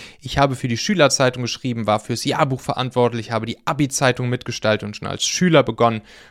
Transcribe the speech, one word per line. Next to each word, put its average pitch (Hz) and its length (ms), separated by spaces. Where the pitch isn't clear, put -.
Ich - 180
habe 139 160
für 123 140
die 117 80
Schülerzeitung 135 680
geschrieben, 117 440
war 107 120
fürs - 260
Jahrbuch 143 360
verantwortlich, 120 680
habe 113 160
die - 200
Abi-Zeitung 135 600
mitgestaltet 110 580
und 104 100
schon 113 120
als - 160
Schüler 160 380
begonnen, 117 400